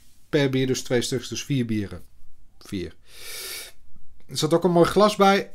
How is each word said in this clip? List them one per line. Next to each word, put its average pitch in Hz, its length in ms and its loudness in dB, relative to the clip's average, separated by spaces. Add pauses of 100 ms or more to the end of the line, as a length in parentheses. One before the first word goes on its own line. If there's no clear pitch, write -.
(300)
per 139 200 2
bier 131 180 2
dus 131 160 -2
twee 123 180 2
stuks, - 260 -4
dus - 160 -6
vier 131 220 0
bieren. 104 380 -4 (560)
Vier. 85 360 -8 (1300)
Er 135 100 -10
zat 156 160 0
ook 170 100 4
een 180 80 4
mooi 170 180 6
glas 208 260 4
bij 196 400 4